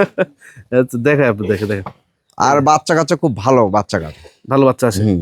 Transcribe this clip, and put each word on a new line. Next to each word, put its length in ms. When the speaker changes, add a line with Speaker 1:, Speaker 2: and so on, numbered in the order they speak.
Speaker 1:
<laughs> 600
আচ্ছা, 180
দেখে 280
আপনি, 220
দেখে, 180
দেখে। 180
Speaker 2:
আর 240
বাচ্চা 340
কাচ্চা 200
খুব 220
ভালো 320
বাচ্চা 300
কাচ্চা। 280
Speaker 1:
ভালো 160
বাচ্চা 220
আসে। 160
Speaker 2:
হুম, 180